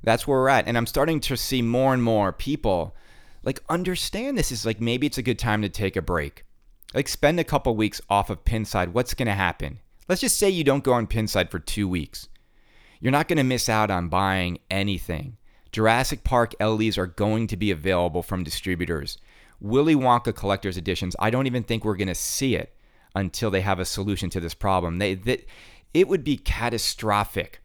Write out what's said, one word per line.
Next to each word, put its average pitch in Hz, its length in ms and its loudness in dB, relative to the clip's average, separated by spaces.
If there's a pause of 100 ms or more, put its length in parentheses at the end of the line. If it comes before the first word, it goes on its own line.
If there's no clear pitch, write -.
That's 113 240 2
where 139 100 4
we're 131 120 4
at. 131 180 4
And 117 100 0
I'm 113 80 0
starting 151 360 0
to - 140 -2
see 123 280 -2
more 127 280 2
and 127 120 2
more 107 280 2
people, 95 640 -2 (460)
like, - 180 -4 (100)
understand 185 680 -2
this - 140 0
is, 117 120 -6
like, 110 160 -2
maybe 120 280 0
it's 135 100 -4
a 131 60 -4
good 117 160 -2
time 107 240 0
to 101 60 0
take 95 260 -4
a 95 60 0
break. 78 440 -4 (480)
Like, 143 140 0
spend 160 320 2
a 165 40 2
couple 135 320 0
weeks 107 320 0
off 101 220 2
of 98 160 -4
Pinside. 101 480 0
What's 123 220 0
gonna 117 180 0
happen? 90 460 -2 (280)
Let's 180 140 0
just - 160 0
say 208 100 4
you 180 160 2
don't 139 200 4
go 127 100 4
on 117 140 0
Pinside 104 420 0
for - 80 -8
two 98 300 -2
weeks. 90 400 -6 (720)
You're - 120 0
not 143 160 2
gonna 156 160 2
miss 127 240 0
out 107 220 2
on 87 200 0
buying 92 500 0 (100)
anything. 98 680 -4 (340)
Jurassic 113 520 2
Park 120 360 4
L 110 200 2
Es 107 200 2
are 92 80 0
going 107 400 0
to 104 100 -4
be 101 140 0
available 87 500 0
from 90 220 -4
distributors. 82 720 -4 (420)
Willy 139 360 4
Wonka 120 400 4
collector's 98 420 -2
editions, 90 400 -4
I 110 140 0
don't 131 160 0
even 123 160 -2
think 113 200 -4
we're 107 120 0
gonna 95 180 -2
see - 420 -2
it - 200 -6 (400)
until 98 340 -2
they 95 120 2
have 95 180 0
a 92 60 -2
solution 98 440 -4
to 92 100 -4
this 82 140 -6
problem. 87 460 0
They, 98 160 0
that, 104 300 -4 (500)
it 175 120 6
would 160 160 0
be 131 140 0
catastrophic 107 1300 -2